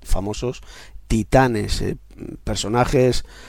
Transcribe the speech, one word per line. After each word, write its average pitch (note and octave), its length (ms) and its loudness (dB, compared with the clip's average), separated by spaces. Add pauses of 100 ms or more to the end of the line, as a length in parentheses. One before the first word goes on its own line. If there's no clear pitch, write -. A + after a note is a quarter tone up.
famosos G#2 580 -2 (460)
titanes, A2+ 720 2
eh, F#2 180 -4 (440)
personajes A#2+ 840 2 (240)